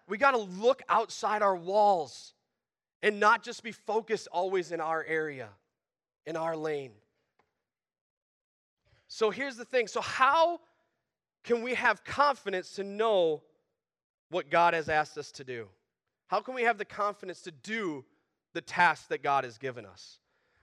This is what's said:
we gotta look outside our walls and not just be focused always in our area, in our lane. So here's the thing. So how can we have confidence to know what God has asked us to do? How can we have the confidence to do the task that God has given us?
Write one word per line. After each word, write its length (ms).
we 100
gotta 200
look 500
outside 540
our 140
walls 800
and 160
not 240
just 200
be 100
focused 580
always 420
in 80
our 240
area, 440
in 100
our 200
lane. 360
So 220
here's 260
the 80
thing. 240
So 120
how 600
can 180
we 120
have 300
confidence 680
to 100
know 580
what 200
God 240
has 140
asked 300
us 140
to 120
do? 240
How 120
can 140
we 80
have 160
the 60
confidence 580
to 80
do 540
the 80
task 460
that 140
God 220
has 140
given 260
us? 340